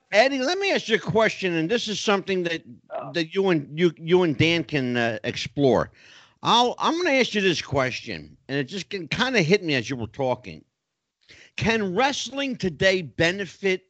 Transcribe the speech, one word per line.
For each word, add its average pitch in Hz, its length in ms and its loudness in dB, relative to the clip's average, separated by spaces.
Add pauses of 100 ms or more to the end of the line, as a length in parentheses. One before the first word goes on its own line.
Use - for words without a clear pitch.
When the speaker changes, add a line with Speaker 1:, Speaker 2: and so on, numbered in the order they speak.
(100)
Speaker 1:
Eddie? 262 280 4
Let 330 200 0
me 392 140 0
ask 240 160 -2
you 214 80 2
a - 20 -2
question, 190 560 0
and 160 160 0
this 240 160 0
is 208 140 -6
something 196 440 0
that, 170 180 -4 (260)
Speaker 2:
Uh. 143 240 -12
Speaker 1:
that 165 220 -4
you 196 160 2
and, 147 280 0
you, 175 200 4
you 165 240 4
and 160 160 2
Dan 160 260 4
can, 127 320 -2
uh, 117 260 0
explore. 120 680 2 (520)
I'll, 233 360 2
I'm 262 180 0
gonna 330 200 0
ask 254 180 0
you 208 80 0
this 180 180 2
question, 110 800 -4 (100)
and 135 100 -4
it 143 60 -2
just 170 240 -10
can, 180 180 -10
kinda 233 360 0
hit 185 200 2
me 156 120 -2
as 117 160 -2
you 139 60 -4
were 117 100 -8
talking. 120 580 -6 (920)
Can 202 380 0
wrestling 262 600 -2
today 190 460 0
benefit 185 880 -2